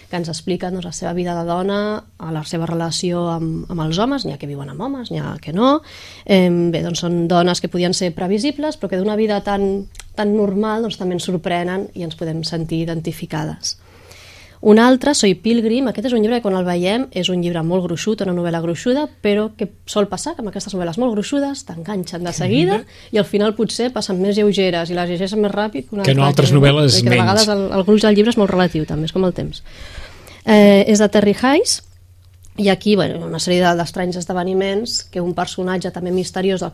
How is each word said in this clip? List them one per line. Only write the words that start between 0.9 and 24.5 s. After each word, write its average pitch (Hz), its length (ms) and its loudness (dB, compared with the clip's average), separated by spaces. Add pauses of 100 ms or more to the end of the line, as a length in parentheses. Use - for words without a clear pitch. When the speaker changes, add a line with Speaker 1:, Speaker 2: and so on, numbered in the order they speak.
Speaker 1:
seva 170 220 -6
vida 175 260 -4
de 170 60 -4
dona, 202 580 -2 (140)
a 160 140 -10
la 156 120 -4
seva 165 220 -4
relació 170 640 -2
amb, 165 400 -4
amb 170 120 -6
els 160 180 -2
homes. 277 260 -2
N'hi 151 80 -6
ha 139 60 -12
que 147 80 -10
viuen 143 240 -10
amb 147 100 -10
homes, 262 300 -8
n'hi 160 80 -4
ha 147 200 -8
que 151 140 -12
no. 269 300 2 (420)
Em, 175 460 4
bé, 156 100 0
doncs, 170 200 -4
són 170 260 0
dones 175 340 2
que 175 80 -4
podien 180 240 -2
ser 180 220 -2
previsibles, 285 640 -2
però 196 100 -6
que 190 80 -2
d'una 208 180 0
vida 208 280 0
tan, 196 460 -2 (260)
tan 208 200 0
normal, 214 460 0
doncs, 226 160 -4
també 185 160 -4
ens 175 100 -4
sorprenen 180 720 -2
i 190 80 -10
ens 160 140 -8
podem 160 280 -6
sentir 165 380 -4
identificades. 160 960 -6 (880)
Un 214 140 8
altre, 254 340 4
Soy 202 220 2
Pilgrim, 233 540 0
aquest 220 180 -6
és 247 60 -2
un 226 80 2
llibre 226 160 0
que 233 60 -2
quan 196 120 0
el 185 80 0
veiem 180 480 -2
és 180 160 -4
un 180 160 0
llibre 170 200 -2
molt 175 200 0
gruixut, 180 380 -4
una 190 100 -2
novel·la 175 300 -2
gruixuda, 247 480 -2 (120)
però 208 360 0
que 202 100 -4 (180)
sol 208 220 0
passar 285 280 -8
que - 60 -18
amb 220 60 -6
aquestes 196 260 -10
novel·les 170 240 -4
molt 247 140 0
gruixudes 277 540 -4
t'enganxen 170 580 -8
de 175 80 -4
seguida 220 460 2
Speaker 2:
Seguida. 226 80 -4 (260)
Speaker 1:
i 226 60 2
al 202 80 4
final 208 300 0
potser 233 360 -2
passen 196 300 -4
més 202 160 2
lleugeres 185 520 2